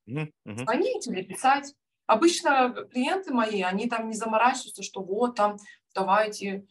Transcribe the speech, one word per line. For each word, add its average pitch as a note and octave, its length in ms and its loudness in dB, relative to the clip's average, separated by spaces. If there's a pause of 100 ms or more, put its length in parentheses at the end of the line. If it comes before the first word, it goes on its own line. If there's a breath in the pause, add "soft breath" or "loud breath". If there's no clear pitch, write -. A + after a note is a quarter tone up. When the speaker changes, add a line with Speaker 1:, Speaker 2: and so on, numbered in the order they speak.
Speaker 1:
Мгм, D3+ 260 -6 (120)
мгм. A#2 240 -8
Speaker 2:
Звонить F#4 400 -2
или F#3 140 -6
писать. C4+ 520 0 (320)
Обычно C4 680 4 (180)
клиенты D#4 420 -2
мои, G#3+ 280 2
они G3 260 -2
там A3+ 200 -4
не A3 60 -6
заморачиваются, A3 680 0
что F#3+ 200 -10
вот A3 340 -2
там, G#3 220 0 (360 loud breath)
давайте G3 760 0